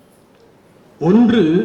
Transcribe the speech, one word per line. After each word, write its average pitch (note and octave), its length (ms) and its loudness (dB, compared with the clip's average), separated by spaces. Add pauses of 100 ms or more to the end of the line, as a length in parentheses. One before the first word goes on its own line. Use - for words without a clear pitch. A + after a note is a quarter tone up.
(1000)
ஒன்று G#3+ 420 0 (220)